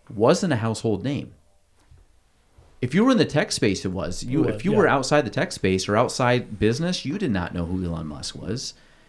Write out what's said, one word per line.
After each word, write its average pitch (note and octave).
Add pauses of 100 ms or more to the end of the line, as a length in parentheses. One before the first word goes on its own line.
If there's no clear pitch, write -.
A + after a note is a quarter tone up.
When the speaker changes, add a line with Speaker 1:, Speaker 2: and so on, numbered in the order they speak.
(120)
Speaker 1:
wasn't C#3+
a B2
household A2
name. C3 (1500)
If B2+
you G3+
were C4
in A#3
the D3+
tech D3+
space, G2
it F#2+
was. F2
You, E2
Speaker 2:
It A#2+
Speaker 1:
if G#2
Speaker 2:
was, -
Speaker 1:
you G3+
Speaker 2:
yeah. G#3+
Speaker 1:
were E3
outside C#3
the G#2
tech -
space F#2+
or G#2
outside A#2+
business, C3+
you D3
did F#3+
not F#2
know F2
who F2+
Elon E2
Musk D2
was. E2+ (340)